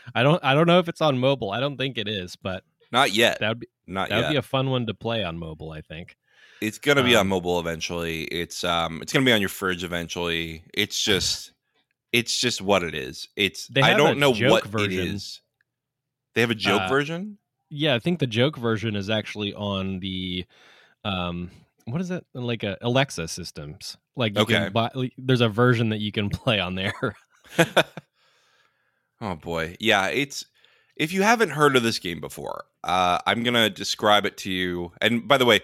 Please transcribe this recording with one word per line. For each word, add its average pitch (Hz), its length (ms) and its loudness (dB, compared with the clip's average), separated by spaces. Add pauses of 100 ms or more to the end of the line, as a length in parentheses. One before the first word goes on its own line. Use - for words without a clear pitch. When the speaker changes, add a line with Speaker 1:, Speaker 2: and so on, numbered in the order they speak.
(160)
Speaker 1:
I 117 80 4
don't, 151 200 4
I 135 100 4
don't 160 120 4
know 175 140 6
if 170 80 0
it's - 120 -6
on 147 180 2
mobile. 123 340 0
I 113 80 -2
don't 143 160 -4
think 127 200 -4
it 104 120 -4
is, 95 260 -6
but 95 300 -8 (260)
Speaker 2:
Not 123 220 4
yet. 107 260 4
Speaker 1:
that 110 120 0
would 117 100 -6
be, 117 80 -14 (180)
Speaker 2:
Not 92 220 -4
Speaker 1:
that 104 80 0
would 117 60 2
Speaker 2:
yet. 156 80 0
Speaker 1:
be 147 80 0
a 117 40 0
fun 135 280 -2
one 123 180 -2
to 104 60 -4
play 113 280 -4
on 85 160 -6
mobile, 80 320 -12
I 78 100 -14
think. - 360 -16 (440)
Speaker 2:
It's 107 180 -4
gonna 143 240 4
be 123 120 6
on 107 80 8
Speaker 1:
Um, 95 60 0
Speaker 2:
mobile 87 320 0
eventually. 82 600 -4
It's, - 420 -8
um, 85 380 -2
it's - 100 -10
gonna 139 120 2
be 127 80 6
on 107 80 4
your 95 100 0
fridge 92 340 -4
eventually. 85 880 -6
It's - 300 -2
just, - 500 0 (580)
it's - 280 0
just 117 240 -2
what 95 200 2
it 80 120 -6
is. 71 420 -10
It's, 98 300 -2
Speaker 1:
They 135 160 0
Speaker 2:
I - 60 6
Speaker 1:
have - 100 4
Speaker 2:
don't 147 180 4
Speaker 1:
a 139 40 -2
Speaker 2:
know 139 120 6
Speaker 1:
joke 113 180 2
Speaker 2:
what 110 140 4
Speaker 1:
version. 104 280 -2
Speaker 2:
it 90 220 -2
is. - 280 -12 (920)
They 113 60 2
have 117 100 2
a 113 40 0
joke 101 280 0
Speaker 1:
Uh, 92 60 -2
Speaker 2:
version? 165 500 -2 (300)
Speaker 1:
yeah, 147 260 -2
I 117 40 2
think 170 200 -2
the - 80 0
joke 120 300 0
version 113 400 -2
is 98 140 -4
actually 104 420 -4
on 95 460 -4
the, 92 480 -6 (580)
um, 87 460 -4 (340)
what 131 160 -6
is 180 100 -6
it? 180 220 -8
Like, 120 320 -4
uh, 98 160 -4
Alexa 123 480 0
systems. - 720 -12 (180)
Like, 110 200 -2
you 104 60 4
Speaker 2:
Okay. 110 120 0
Speaker 1:
can 87 180 0
buy, 113 220 -2
like, 131 240 -6
there's 127 240 2
a 117 80 4
version 117 400 2
that 110 80 -2
you 107 140 -4
can 104 180 -2
<laughs> - 0 -
play 110 300 0
on 90 160 -4
there. 101 400 -4 (420)
Speaker 2:
<laughs> 151 260 4 (1400)
Oh 98 140 -6
boy. 82 460 -6
Yeah, 104 280 6
it's, 135 380 -4 (500)
if 156 160 -2
you 190 100 0
haven't 220 280 4
heard 143 260 6
of 123 60 4
this 113 160 0
game 85 220 -8
before, - 460 -10 (180)
uh, 90 420 2
I'm 104 160 2
gonna 117 280 2
describe 101 560 2
it - 120 -6
to 98 140 -6
you. 90 480 -4
And 113 260 0
by 135 120 6
the 127 60 4
way, 110 200 8